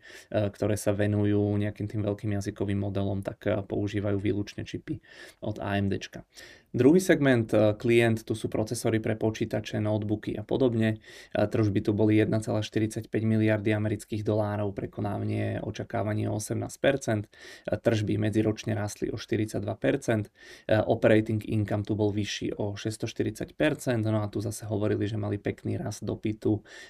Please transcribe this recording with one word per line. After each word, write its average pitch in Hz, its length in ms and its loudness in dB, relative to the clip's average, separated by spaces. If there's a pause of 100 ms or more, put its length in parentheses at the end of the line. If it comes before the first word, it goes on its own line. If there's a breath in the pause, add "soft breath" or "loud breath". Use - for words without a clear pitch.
(520 loud breath)
ktoré 104 260 0
sa 104 160 0
venujú 104 600 2
nejakým 104 340 -4
tým 107 140 -4
veľkým 104 320 -2
jazykovým 101 420 -2
modelom, 98 460 -2
tak, - 240 -4
e, 104 160 2
používajú 104 560 -2
výlučne 101 420 -4
čipy - 380 -10 (420 loud breath)
od 104 160 -6
A 101 220 -2
M 98 80 0
Dčka. - 340 -6 (520 loud breath)
Druhý 135 240 6
segment, 139 560 4
e, 107 240 4
klient, 117 480 4
tu 117 80 -4
sú - 160 -4
procesory 113 480 0
pre 110 160 0
počítače, 110 640 -2
notebooky 107 560 0
a 107 80 -6
podobne. 113 560 2 (320 loud breath)
E, 104 160 2
tržby 107 400 2
tu 107 80 2
boli 107 240 6
jedna 107 240 2
celá 107 240 -2
štyridsaťpäť 110 560 -2
miliardy 110 480 2
amerických 104 560 -2
dolárov, 104 480 0
prekonanie 107 880 -4
očakávaní 107 640 -4
o 107 80 -2
osemnásť 107 480 -4
percent. 123 420 2 (380 loud breath)
E, - 160 -2
tržby 107 400 2
medziročne 107 560 0
rástli 104 320 -4
o - 80 -6
štyridsaťdva 107 640 -4
percent. 123 560 0 (320 loud breath)
E, - 160 4
operating 110 640 4
income 104 400 0
tu 113 80 -2
bol 104 160 2
vyšší 104 480 -4
o 101 160 -4
šesťstoštyridsať 110 800 -6
percent, 135 480 0
no 107 160 2
a 107 80 -2
tu 107 160 -6
zase 107 240 -8
hovorili, 104 400 0
že 107 80 -4
mali 104 240 -2
pekný 107 400 -4
rast - 240 -8
dopytu 107 560 -2 (320 loud breath)